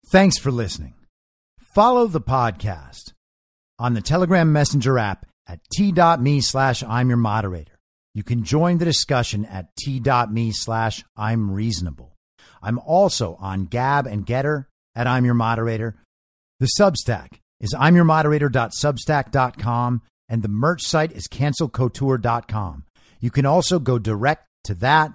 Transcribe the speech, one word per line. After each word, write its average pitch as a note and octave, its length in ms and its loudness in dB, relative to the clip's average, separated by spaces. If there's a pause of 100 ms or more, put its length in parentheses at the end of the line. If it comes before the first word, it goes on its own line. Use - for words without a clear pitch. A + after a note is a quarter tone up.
Thanks F#3+ 320 4
for C#3 100 -4
listening. G2+ 460 -6 (800)
Follow A#3+ 320 4
the D#3 140 -2
podcast G#2 920 -4 (640)
on A#2+ 160 -2
the A2 80 -2
Telegram E3+ 500 4
Messenger C3+ 460 2
app G#2 300 -4 (200)
at F2 120 -14 (120)
T G3+ 200 0
dot E3+ 280 4
me C#3 220 2
slash C3 420 0
I'm B2 260 0
your A#2+ 80 2
moderator. G#2 640 -2 (360)
You G#2+ 80 -6
can A#2+ 200 -4
join E3+ 360 2
the E3+ 60 0
discussion B2 600 -2
at F#2+ 320 -14
T C3+ 220 -6
dot A#2+ 340 0
me A2+ 180 -2
slash A2+ 520 -4 (120)
I'm G#2+ 360 -2
reasonable. F#2+ 680 -6 (440)
I'm A#2 180 -4
also D#3 600 0
on F#2+ 260 -6
Gab C3 420 -2
and G#2 180 -6
Gettr C3+ 400 -2 (300)
at A#2+ 120 -2
I'm B2+ 180 2
your A#2+ 100 2
moderator. A2+ 600 -2 (640)
The C3 100 0 (100)
Substack C#3 600 0 (220)
is G#2 160 -6
I'm D#3 180 6
your F3 80 8
moderator D3+ 460 2
dot A#2 220 -2
substack D3 600 -2
dot B2+ 280 0
com, A#2+ 420 -2 (260)
and A2+ 140 -2
the G2+ 80 -4
merch C3+ 320 0
site D#3+ 300 -2
is - 160 -14
cancel C#3+ 420 -2
couture C3 480 -2
dot A#2 300 -2
com. F2 360 -6 (360)
You B2 100 -4
can - 160 0
also E3+ 320 2
go B2+ 220 0
direct A2 480 -2 (180)
to G#2+ 100 -6
that D3 400 2